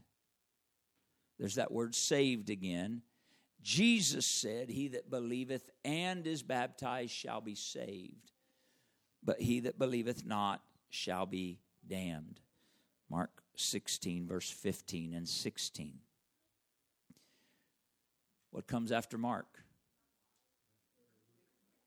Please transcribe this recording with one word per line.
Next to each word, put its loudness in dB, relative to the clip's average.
There's -4
that 0
word 0
saved 4
again. 0
Jesus 6
said, 0
"He -2
that -8
believeth -2
and 0
is -2
baptized 0
shall -4
be -6
saved, -8
but 2
he 4
that -2
believeth 2
not 0
shall 0
be -4
damned." -6
Mark -2
sixteen, -2
verse -4
fifteen -4
and -4
sixteen. -6
What -8
comes 0
after 0
Mark? -4